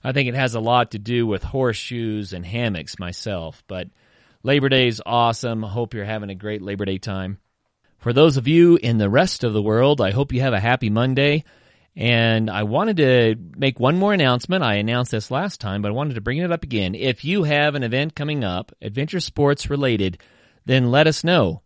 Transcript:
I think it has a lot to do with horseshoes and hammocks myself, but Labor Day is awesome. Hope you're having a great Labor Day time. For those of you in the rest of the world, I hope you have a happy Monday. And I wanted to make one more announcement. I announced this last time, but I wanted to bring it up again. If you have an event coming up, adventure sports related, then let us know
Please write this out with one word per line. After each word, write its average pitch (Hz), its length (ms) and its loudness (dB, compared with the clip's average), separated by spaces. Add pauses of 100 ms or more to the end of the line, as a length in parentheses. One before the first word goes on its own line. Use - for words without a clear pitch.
I 131 80 -4
think 131 160 0
it 120 80 -4
has 131 180 0
a 113 60 -2
lot 120 320 2
to 107 80 -8
do 117 260 0
with 101 160 -2
horseshoes 113 880 -4
and 87 140 -10
hammocks 101 540 -4
myself, 87 680 -10
but 90 220 -10 (560)
Labor 135 240 2
Day 131 180 4
is 113 180 -2
awesome. 117 600 0
Hope 107 280 -6
you're 104 120 -8
having 104 260 -8
a 95 60 -10
great 104 260 -8
Labor 101 220 -6
Day 95 140 -2
time. 95 400 -6 (600)
For 117 140 -2
those 143 240 8
of 120 100 -2
you 170 300 8
in 117 220 0
the 101 120 2
rest 165 320 2
of 113 120 -2
the 107 80 2
world, 123 380 2
I 98 120 2
hope 135 200 -2
you 123 100 -2
have 127 120 0
a 95 60 0
happy 117 280 0
Monday. 131 540 0 (540)
And 113 520 2
I 101 140 -4
wanted 170 360 0
to 123 360 4 (220)
make 131 240 -2
one 147 180 2
more 202 140 2
announcement. 160 500 0
I 107 140 0
announced 117 340 -2
this 110 220 -4
last 180 280 -6
time, 101 220 -4
but 104 60 -2
I 104 60 -4
wanted 139 200 -4
to 113 60 -6
bring 120 180 -4
it 175 140 -2
up 170 100 -4
again. 104 320 -2
If 131 300 -4
you 185 180 0
have 147 320 2
an 143 80 -4
event 131 320 -2
coming 147 300 -4
up, 90 260 -4 (100)
adventure 135 380 -6
sports 143 500 0
related, 117 500 0 (460)
then 127 280 2
let 151 160 6
us - 160 -2
know 165 420 2